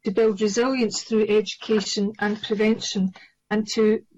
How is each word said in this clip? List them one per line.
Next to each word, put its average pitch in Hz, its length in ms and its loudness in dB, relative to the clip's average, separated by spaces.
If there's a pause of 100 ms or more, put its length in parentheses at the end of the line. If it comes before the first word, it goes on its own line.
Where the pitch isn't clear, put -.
to 220 80 -2
build 220 300 2
resilience 233 640 0
through 220 260 0
education 208 880 0
and 208 240 -4
prevention, 214 720 0 (380)
and 214 160 -2
to 220 360 2 (140)